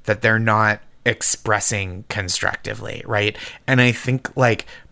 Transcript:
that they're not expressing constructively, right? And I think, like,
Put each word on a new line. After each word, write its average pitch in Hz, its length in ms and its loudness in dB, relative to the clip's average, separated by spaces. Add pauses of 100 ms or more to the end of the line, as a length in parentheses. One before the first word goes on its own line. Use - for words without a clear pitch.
that 104 180 0
they're 113 180 4
not 110 420 2 (240)
expressing 104 1040 -2
constructively, 107 960 -4
right? 104 320 0 (300)
And 131 120 4
I 123 140 6
think, - 420 -4
like, 120 300 2 (260)